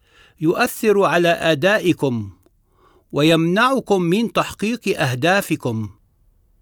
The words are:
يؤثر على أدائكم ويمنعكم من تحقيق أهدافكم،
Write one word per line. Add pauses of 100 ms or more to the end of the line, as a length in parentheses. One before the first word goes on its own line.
(420)
يؤثر
على
أدائكم (800)
ويمنعكم
من
تحقيق
أهدافكم، (720)